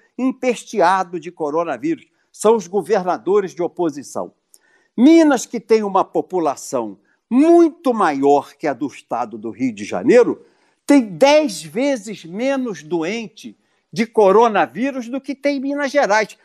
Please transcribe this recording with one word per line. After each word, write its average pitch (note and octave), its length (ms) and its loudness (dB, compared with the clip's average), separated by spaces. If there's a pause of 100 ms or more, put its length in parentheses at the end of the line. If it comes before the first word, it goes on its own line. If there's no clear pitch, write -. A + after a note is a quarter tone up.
(160)
empesteado F#3+ 1040 -2
de D#3+ 100 -14
coronavírus. D#3 760 -6 (260)
São A3+ 240 2
os F#3 100 -6
governadores F3+ 880 -2
de F3 80 -6
oposição. C#3+ 680 -6 (640)
Minas, D4 480 6
que - 160 -10
tem A3 220 2
uma G3+ 220 0
população C#3 920 -4 (300)
muito D#4 640 4
maior C#3+ 640 2
que - 120 -8
a C#3+ 60 0
do C3+ 140 -6
estado A#2+ 500 -8
do A2 140 -10
Rio A#2+ 220 -4
de G2+ 120 -12
Janeiro, B2+ 600 0 (400)
tem C#4+ 160 6
dez A3 600 0
vezes G#3 640 -6
menos A3+ 580 -8
doente E3+ 760 -8 (340)
de G#3+ 140 -4
coronavírus A3 1000 2
do B3+ 120 -8
que C#4 140 -10
tem C#4+ 220 -4
em C4+ 40 -6
Minas C#4 300 -6
Gerais. G#3+ 540 0